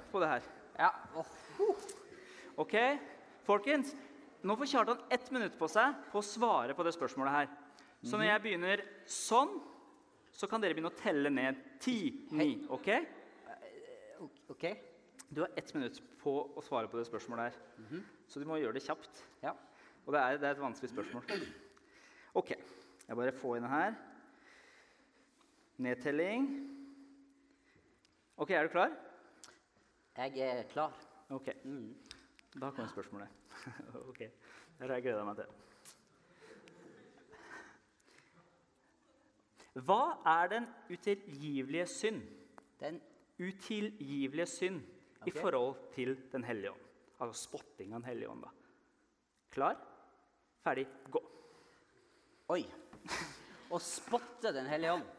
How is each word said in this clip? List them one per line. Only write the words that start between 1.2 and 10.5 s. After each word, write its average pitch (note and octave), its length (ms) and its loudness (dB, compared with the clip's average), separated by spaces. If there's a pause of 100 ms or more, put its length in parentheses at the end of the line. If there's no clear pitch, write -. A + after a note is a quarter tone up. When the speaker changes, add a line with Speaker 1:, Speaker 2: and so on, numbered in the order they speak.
Speaker 1:
OK, D#3+ 160 0 (720)
folkens. B3 480 4 (480)
Nå G3+ 140 2
får C#4 100 0
Kjartan A#3 340 4 (100)
ett B3 220 2
minutt A#3 260 0
på D#3+ 100 2
seg B3 260 6 (160)
på G3+ 100 0
å G#3 40 0
svare F#3 500 4
på F3 100 2
det E3+ 120 4
spørsmålet C#3 340 0
her. C#3+ 180 4 (540)
Så A3 140 -2
når G#3+ 80 4
Speaker 2:
Mhm. G#3+ 40 6
Speaker 1:
jeg G#3 140 6
begynner F#3+ 400 2 (240)
sånn, D4 540 4 (720)
så - 160 -4
kan A3 120 0